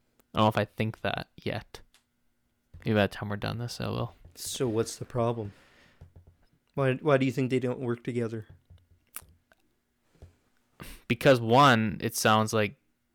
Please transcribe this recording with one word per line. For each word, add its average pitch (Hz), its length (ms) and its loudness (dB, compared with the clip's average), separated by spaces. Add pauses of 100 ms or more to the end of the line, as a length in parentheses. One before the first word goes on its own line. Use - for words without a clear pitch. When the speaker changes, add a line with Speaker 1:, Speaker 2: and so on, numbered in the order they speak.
(340)
Speaker 1:
I - 40 -2
don't 110 60 4
know 107 40 6
if 107 100 0
I 104 80 0
think - 360 -6
that - 260 -6 (140)
yet. - 380 -10 (1040)
Maybe 113 100 0
by 104 80 4
the 98 60 2
time - 200 -10
we're 104 80 -6
done 107 220 -8
this, 120 220 -10
I 113 80 -6
will. 120 260 -6 (220)
Speaker 2:
So - 320 -6
what's 110 280 -4
the 117 80 -12
problem? 117 480 -4 (1200)
Why, 131 280 0
why 147 140 4
do 131 100 2
you 127 60 -2
think 127 180 -2
they 131 80 0
don't 123 220 -4
work 120 240 -6
together? 117 420 -6 (2500)
Speaker 1:
Because 127 320 4
one, 117 600 6
it 113 140 -4
sounds 110 380 2
like 107 240 0 (380)